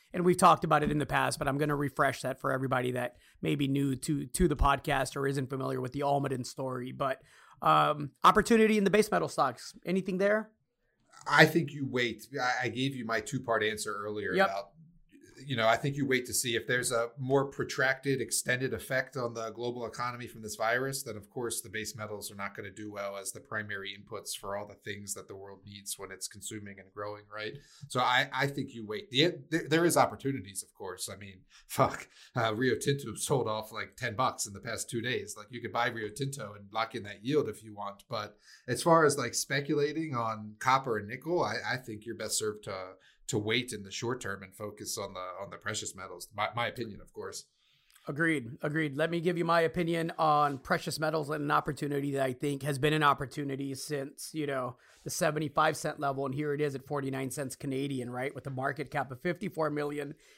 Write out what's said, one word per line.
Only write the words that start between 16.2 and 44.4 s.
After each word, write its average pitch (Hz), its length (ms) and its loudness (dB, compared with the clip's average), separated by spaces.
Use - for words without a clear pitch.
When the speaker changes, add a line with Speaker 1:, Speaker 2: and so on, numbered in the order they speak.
Speaker 2:
to 113 60 -6
see 117 220 2
if 110 100 0
there's 123 280 2
a 117 160 2
more 135 260 4
protracted, 131 760 0
extended 127 520 0
effect 131 440 -2
on 120 160 -2
the 113 160 -6
global 120 360 -4
economy 120 420 -6
from 110 140 -14
this 107 140 -10
virus, 123 480 0
then 110 140 -8
of 107 120 -16
course 120 320 -4
the 113 80 -12
base 107 260 -6
metals 107 360 -8
are 104 40 -16
not 98 200 -8
gonna 101 160 -10
do 107 180 -12
well 101 280 -6
as 95 160 -8
the - 80 -16
primary 101 560 -8
inputs 101 380 -10
for 98 200 -6
all 104 100 -6
the 101 100 -18
things 101 380 -10
that 98 140 -14
the 101 80 -14
world 98 300 -16
needs 101 340 -12
when 95 100 -10
it's 95 200 -10
consuming 101 500 -14
and 95 140 -20
growing, 104 300 -10
right? 107 200 -8
So 127 100 0
I, 123 340 4
I 135 140 2
think 139 260 -6
you 113 120 -10
wait. 104 260 -8
The, 156 240 4
there, 160 180 -2
there 160 180 6
is 151 120 6
opportunities, 120 680 2
of - 100 -20
course. 92 400 -8
I 92 40 -14
mean, 98 220 -16
<laughs> - 160 -20
fuck, - 400 0
uh, 113 180 2
Rio 120 240 2
Tinto 139 360 -2
sold 120 340 0
off, 107 240 -4
like, 104 240 -10
ten 117 180 -4
bucks 123 320 0
in 104 60 -10
the 95 80 -12
past 110 280 -6
two 117 120 -4
days. 107 360 -4
Like, 104 120 -16
you 120 100 -12
could 117 140 -8
buy 120 140 2
Rio 113 280 -6
Tinto 135 400 -6
and 101 160 -18
lock 110 240 -2
in 110 80 -8
that 101 220 -12
yield 139 240 2
if 104 120 -10
you 107 140 -16
want. 101 340 -10
But 104 280 -6
as 123 120 -2
far 165 220 8
as, 143 140 6
like, 120 180 -2
speculating 147 800 0
on 107 440 -4
copper 131 380 2
and 101 120 -6
nickel, 156 340 0
I, 110 120 0
I 127 40 -2
think 110 280 -10
you're 113 100 -8
best 107 240 -2
served 107 240 -4
to, 95 300 -8
to 120 120 0
wait 117 340 0
in 104 80 -8
the 95 100 -14
short 123 300 -4
term 98 220 -6